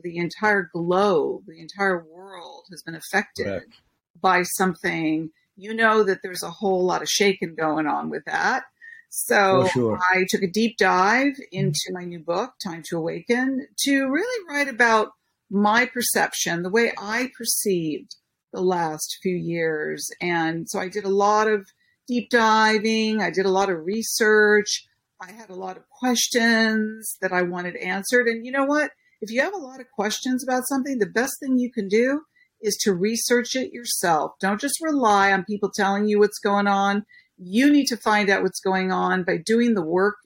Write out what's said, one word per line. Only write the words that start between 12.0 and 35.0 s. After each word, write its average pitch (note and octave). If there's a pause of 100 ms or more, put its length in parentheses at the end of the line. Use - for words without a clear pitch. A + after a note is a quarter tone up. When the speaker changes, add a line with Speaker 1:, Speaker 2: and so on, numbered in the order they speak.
Speaker 1:
new F3
book, E3+ (100)
Time E3
to E3+
Awaken, A#3 (180)
to C#4
really F4+
write C#4+
about A#3 (420)
my G#3
perception, E3+
the F#3
way A3+
I A3+
perceived F#3 (360)
the F#3+
last E3+
few F#3
years. D#3+ (100)
And E3
so G3
I F#3
did G3
a G3
lot G#3
of G#3 (400)
deep B3
diving. A3
I E3+
did F#3+
a F#3+
lot F#3+
of D#3+
research. G#3 (340)
I F3+
had A3
a F#3
lot F#3
of -
questions A3+
that F#3
I F3+
wanted F3+
answered. G3
And A3+
you B3+
know C4+
what? C#4+ (300)
If G#3+
you A#3+
have F#4+
a -
lot C4
of B3
questions A#3+
about B3+
something, C4+
the G3
best A#3
thing C4
you B3
can G3
do B3 (400)
is G#3
to G3+
research A3+
it B3+
yourself. E3
Don't G3+
just C#4
rely G#3+